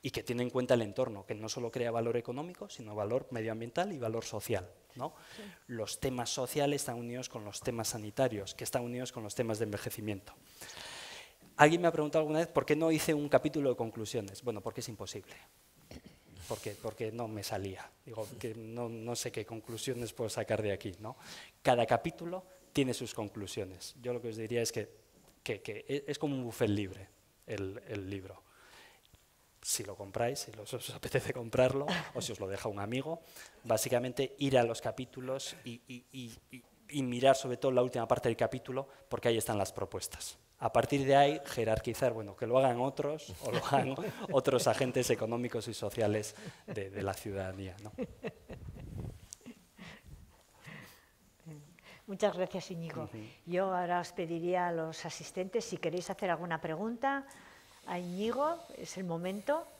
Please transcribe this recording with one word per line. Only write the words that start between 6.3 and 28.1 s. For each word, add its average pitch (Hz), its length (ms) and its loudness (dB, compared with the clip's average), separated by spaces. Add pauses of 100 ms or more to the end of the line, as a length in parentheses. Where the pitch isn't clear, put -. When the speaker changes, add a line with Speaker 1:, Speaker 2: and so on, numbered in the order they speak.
Speaker 1:
sociales 143 520 2
están 120 140 -4
unidos 120 320 -6
con 110 160 -10
los 101 160 -10
temas 117 280 0
sanitarios, 107 680 0
que - 100 -8
están 123 200 -2
unidos 123 260 -4
con 113 140 -8
los 101 100 -8
temas 113 240 2
de 113 60 2
envejecimiento. 104 680 -6 (1200)
Alguien 160 260 10
me 170 60 6
ha 165 40 4
preguntado 156 300 2
alguna 156 180 2
vez 170 80 2
por 175 160 2
qué 151 100 6
no 160 160 4
hice 160 240 4
un 147 140 0
capítulo 143 420 4
de 123 60 2
conclusiones. 110 680 -4
Bueno, 110 200 -4
porque 117 180 -6
es - 80 -8
imposible. 101 460 -10 (1120)
Porque, 107 340 -6
porque 110 300 -4
no 117 160 -4
me 107 160 -6
salía. 98 440 -6 (160)
Digo, 110 220 -8 (140)
que 113 140 -4
no, 113 340 -6
no 117 260 -4
sé 117 160 -4
qué 107 140 -4
conclusiones 113 680 -6
puedo 113 160 -2
sacar 107 320 0
de 104 100 2
aquí, 95 260 -4
¿no? 110 160 -10 (480)
Cada 120 240 6
capítulo 170 560 0 (300)
tiene 131 220 4
sus 120 200 -6
conclusiones. 98 880 -6
Yo 123 120 -4
lo 120 60 -4
que 117 100 -6
os 110 60 -6
diría 117 260 0
es 113 100 0
que, 107 160 -4 (540)
que, 104 180 -4
que 110 260 -8
e-, 139 220 -2
es 143 100 -4
como 147 160 0
un 131 80 -2
buffet 113 280 0
libre 98 380 -2 (380)
el, 101 400 -6
el 98 240 -6